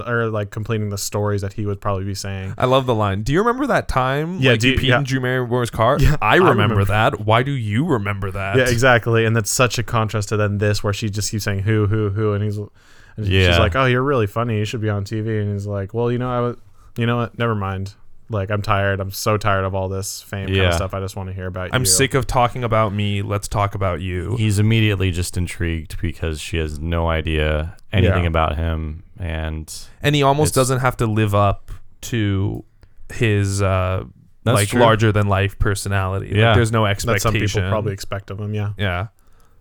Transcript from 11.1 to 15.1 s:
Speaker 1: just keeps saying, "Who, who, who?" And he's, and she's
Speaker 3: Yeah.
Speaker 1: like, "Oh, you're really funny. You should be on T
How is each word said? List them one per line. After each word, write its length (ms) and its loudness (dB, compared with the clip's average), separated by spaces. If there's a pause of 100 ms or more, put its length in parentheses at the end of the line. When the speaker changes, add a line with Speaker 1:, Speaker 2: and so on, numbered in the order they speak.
Speaker 1:
just 200 -4
keeps 140 -4
saying, 160 -2
"Who, 260 2
who, 220 0
who?" 240 -2
And 100 -2
he's, 140 -4
and 720 -12
she's 20 2
Speaker 3:
Yeah. 320 6
Speaker 1:
like, 160 2
"Oh, 80 4
you're 180 2
really 240 2
funny. 320 -2
You 60 -2
should 160 -6
be 80 -2
on 160 -2
T 160 -6